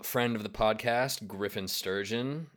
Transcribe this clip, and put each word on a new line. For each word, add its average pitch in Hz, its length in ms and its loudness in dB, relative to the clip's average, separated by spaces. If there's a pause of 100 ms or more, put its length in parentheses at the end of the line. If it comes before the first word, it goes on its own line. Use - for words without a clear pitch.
friend 120 320 2
of 107 80 -2
the 104 60 -6
podcast, 117 760 2
Griffin 98 420 -4
Sturgeon 117 800 -2 (100)